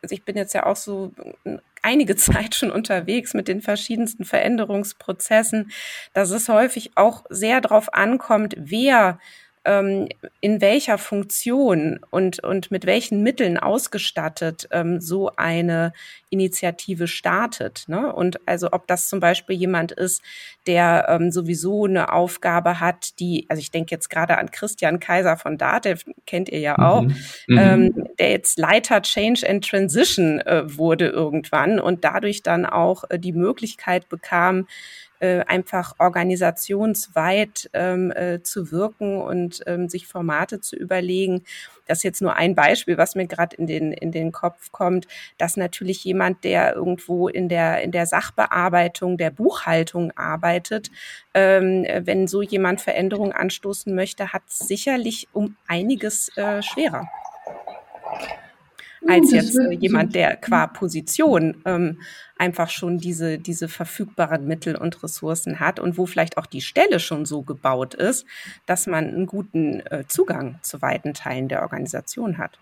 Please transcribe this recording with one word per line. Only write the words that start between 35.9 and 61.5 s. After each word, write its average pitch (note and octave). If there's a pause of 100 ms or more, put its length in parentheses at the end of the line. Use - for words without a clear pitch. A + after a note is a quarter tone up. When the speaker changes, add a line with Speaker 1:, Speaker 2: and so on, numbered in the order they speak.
Speaker 1:
organisationsweit, F#3
ähm, F3+
äh, F3
zu F3
wirken G3
und, F3
ähm, F3
sich F3
Formate F3
zu -
überlegen. F#3 (420)
Das E3
ist -
jetzt F#3+
nur F3+
ein E3+
Beispiel, D#3
was E3
mir F#3+
grad E3+
in E3
den, D#3
in -
den E3
Kopf -
kommt, F#3 (320)
dass F3
natürlich F#3
jemand, F#3
der F3
irgendwo F3+
in F3+
der, E3
in F3+
der E3+
Sachbearbeitung, F3
der E3
Buchhaltung E3
arbeitet, F3 (440)
ähm, F#3+
äh, -
wenn F#3+
so G3
jemand G3
Veränderungen G3+
anstoßen G3
möchte, F#3+
hat F#3+
sicherlich A3+
um G#3 (140)
einiges, G3
äh, G#3
schwerer. A#3+ (2000)
Speaker 3:
Hm, D#4+
Speaker 1:
Als E4+
Speaker 3:
das -
Speaker 1:
jetzt, A3+
Speaker 3:
wird B3+
Speaker 1:
äh, F3
jemand, F#3
Speaker 3:
so F3+
Speaker 1:
der E3
qua E3
Position, E3